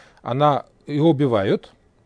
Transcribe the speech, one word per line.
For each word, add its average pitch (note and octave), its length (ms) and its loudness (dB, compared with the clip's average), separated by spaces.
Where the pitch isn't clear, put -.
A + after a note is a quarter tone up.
она, C#3 440 -2
её D3 200 -2
убивают, C3 640 0